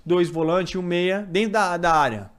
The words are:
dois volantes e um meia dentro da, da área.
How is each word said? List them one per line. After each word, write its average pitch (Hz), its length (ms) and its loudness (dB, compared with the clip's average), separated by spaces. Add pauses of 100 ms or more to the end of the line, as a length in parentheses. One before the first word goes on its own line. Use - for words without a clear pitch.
dois 175 240 2
volantes 165 440 0
e 190 40 -4
um 185 40 -4
meia 180 400 0
dentro 202 320 -2
da, 185 240 0
da 170 160 2
área. 117 460 0